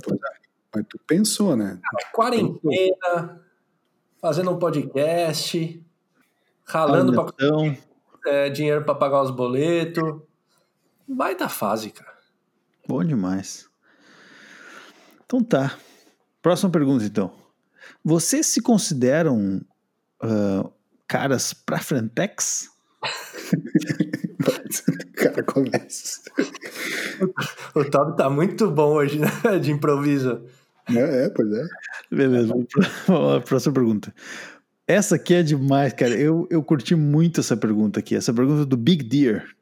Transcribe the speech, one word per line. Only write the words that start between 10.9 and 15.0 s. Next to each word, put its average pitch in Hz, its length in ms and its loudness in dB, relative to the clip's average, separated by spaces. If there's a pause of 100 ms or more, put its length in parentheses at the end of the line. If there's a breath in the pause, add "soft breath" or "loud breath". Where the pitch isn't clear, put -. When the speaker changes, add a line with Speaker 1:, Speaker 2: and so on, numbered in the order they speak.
Speaker 2:
Baita 277 420 -4
fase, 107 420 -4
cara. - 220 -20 (760)
Speaker 3:
Bom - 160 -2
demais. 98 640 -4 (1600 loud breath)